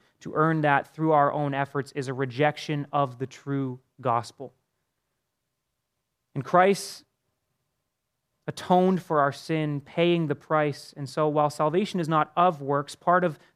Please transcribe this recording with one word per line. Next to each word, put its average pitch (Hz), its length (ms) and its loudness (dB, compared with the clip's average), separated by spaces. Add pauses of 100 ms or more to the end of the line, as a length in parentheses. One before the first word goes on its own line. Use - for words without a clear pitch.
(200)
to - 140 -12
earn 160 260 2
that 143 340 2
through 160 160 0
our 143 220 4
own 143 220 -2
efforts 139 420 -4
is 135 100 -6
a 131 80 -6
rejection 139 800 -2
of 135 260 -2
the 131 80 -6
true 135 540 -6 (200)
gospel. 120 540 -4 (1800)
And 135 80 -6
Christ - 600 2 (1400)
atoned 185 540 2
for 151 200 0
our 139 120 2
sin, 151 480 -4
paying 170 460 0
the 143 80 0
price. 151 600 -2
And 143 120 -8
so 156 200 0
while 147 220 2
salvation 175 500 -2
is 151 80 -2
not 156 280 2
of 175 240 2
works, 143 360 -4
part 180 260 2
of 165 160 -2 (180)